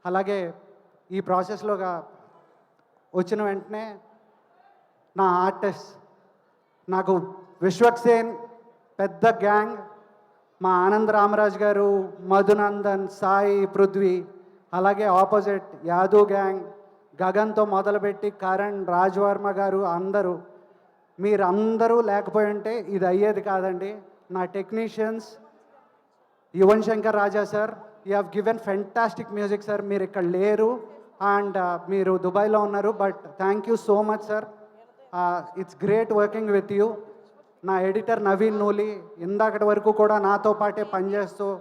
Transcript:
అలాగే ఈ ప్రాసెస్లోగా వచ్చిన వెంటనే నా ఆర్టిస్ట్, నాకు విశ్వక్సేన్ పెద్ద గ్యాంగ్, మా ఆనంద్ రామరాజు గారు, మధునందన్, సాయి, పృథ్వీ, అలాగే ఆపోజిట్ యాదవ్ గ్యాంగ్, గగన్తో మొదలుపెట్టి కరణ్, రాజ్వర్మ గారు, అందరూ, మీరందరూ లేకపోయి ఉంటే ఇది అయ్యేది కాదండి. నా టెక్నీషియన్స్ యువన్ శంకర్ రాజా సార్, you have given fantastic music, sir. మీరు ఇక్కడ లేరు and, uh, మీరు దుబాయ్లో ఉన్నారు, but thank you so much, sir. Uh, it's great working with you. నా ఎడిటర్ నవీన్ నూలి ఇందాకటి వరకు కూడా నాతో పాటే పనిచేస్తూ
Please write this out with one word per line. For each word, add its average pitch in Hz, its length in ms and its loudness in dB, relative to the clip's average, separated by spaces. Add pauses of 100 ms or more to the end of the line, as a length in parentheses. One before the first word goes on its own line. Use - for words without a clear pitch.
అలాగే 190 480 -4 (560)
ఈ 190 100 -4
ప్రాసెస్లోగా 185 840 -4 (1080)
వచ్చిన 185 280 -2
వెంటనే 208 560 -8 (1160)
నా 190 80 2
ఆర్టిస్ట్, 185 760 -2 (880)
నాకు 185 460 -2 (280)
విశ్వక్సేన్ 233 760 2 (600)
పెద్ద 196 300 0
గ్యాంగ్, 214 500 0 (840)
మా 185 80 2 (140)
ఆనంద్ 214 260 2
రామరాజు 208 480 2
గారు, 202 600 2
మధునందన్, 196 880 2
సాయి, 196 580 2
పృథ్వీ, 196 600 0 (480)
అలాగే 196 300 2
ఆపోజిట్ 196 600 2 (200)
యాదవ్ 190 480 4
గ్యాంగ్, 190 320 -2 (580)
గగన్తో 208 420 0
మొదలుపెట్టి 202 680 -2
కరణ్, 196 560 -4
రాజ్వర్మ 196 640 2
గారు, 190 280 -2
అందరూ, 185 600 -2 (840)
మీరందరూ 214 800 2
లేకపోయి 202 460 0
ఉంటే 208 340 -6
ఇది 185 260 -4
అయ్యేది 196 340 2
కాదండి. 190 600 -4 (300)
నా 185 140 -4
టెక్నీషియన్స్ 214 840 -6 (1300)
యువన్ 202 280 6
శంకర్ 214 340 0
రాజా 202 280 0
సార్, 214 260 -4 (380)
you 202 140 0
have 170 160 -10
given 220 200 0 (100)
fantastic 208 580 -2 (120)
music, 208 220 -2 (100)
sir. 202 120 -2
మీరు 202 200 -4
ఇక్కడ 190 200 -4
లేరు 208 640 0 (500)
and, 202 200 -2
uh, 180 220 -2 (100)
మీరు 185 300 0
దుబాయ్లో 202 420 2
ఉన్నారు, 202 280 -2
but 196 260 -2
thank 196 540 -4
you 226 80 2 (140)
so 202 60 6 (120)
much, 214 120 -2
sir. 214 200 -4
Uh, - 1200 -8
it's - 140 -12 (120)
great 220 240 2
working 208 460 0
with 202 220 -2
you. 220 160 2 (720)
నా 190 160 0
ఎడిటర్ 214 440 0
నవీన్ 208 340 2
నూలి 208 440 -2 (160)
ఇందాకటి 208 460 0
వరకు 208 260 4
కూడా 214 280 4
నాతో 202 340 2
పాటే 208 300 -2
పనిచేస్తూ 196 800 -4